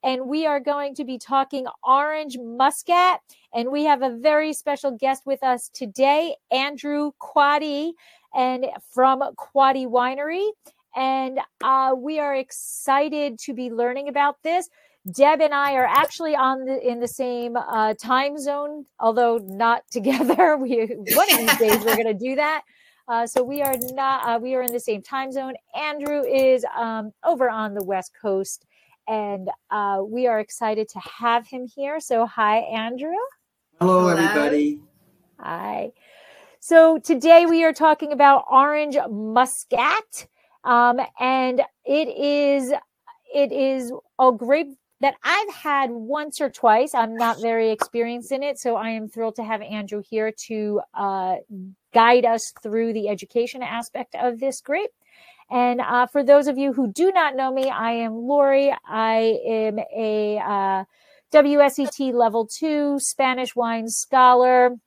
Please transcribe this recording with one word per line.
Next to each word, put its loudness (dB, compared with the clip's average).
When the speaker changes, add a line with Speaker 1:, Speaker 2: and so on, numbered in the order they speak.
Speaker 1:
and -4
we -2
are 0
going -4
to -8
be -8
talking -4
Orange 0
Muscat, 0
and -4
we -2
have 2
a 0
very 0
special -4
guest -2
with -4
us -2
today, 0
Andrew -2
Quaddy, 0
and -2
from 2
Quaddy 2
Winery, -2
and, -2
uh, 2
we -6
are -2
excited -2
to -10
be -8
learning -4
about -2
this. -2
Deb 4
and 2
I 0
are 2
actually 0
on 0
the, -4
in -2
the -4
same, -6
uh, -2
time -2
zone, -6
although 2
not -2
<laughs> -20
together. 2
We, -2
one 0
of 4
these 2
days 2
we're 2
gonna 0
do -4
that. -2
Uh, -2
so 0
we -4
are 0
not, -2
uh, -2
we -4
are -2
in -4
the -6
same -6
time -8
zone. -8
Andrew -4
is, 2
um, -6
over 0
on -6
the -6
West -6
Coast, -4
and, -6
uh, -2
we -2
are 0
excited -4
to -16
have -2
him -12
here. -8
So 0
hi, 0
Andrew. -6
Speaker 2:
Hello, 6
Speaker 3:
Hello. 4
Speaker 2:
everybody. 0
Speaker 1:
Hi. -8
So 6
today 6
we 2
are 4
talking 0
about 6
Orange 2
Muscat, -2
um, 4
and 0
it 0
is, 0
it 2
is -2
a 8
grape -2
that 2
I've 0
had -2
once -8
or -2
twice. 2
I'm -2
not -2
very 0
experienced -4
in -4
it, -6
so -2
I -4
am -10
thrilled -6
to -10
have -6
Andrew -10
here -4
to, -4
uh, -4
guide 6
us -2
through -2
the -4
education -4
aspect -10
of -2
this -6
grape. -4
And, 0
uh, 0
for -2
those 8
of -2
you 0
who -2
do 2
not 2
know -2
me, -2
I -2
am -4
Lori. 2
I 0
am -2
a, -4
uh, -2
W 6
S 4
E 0
T -4
level 2
two -2
Spanish -4
wine -4
scholar 4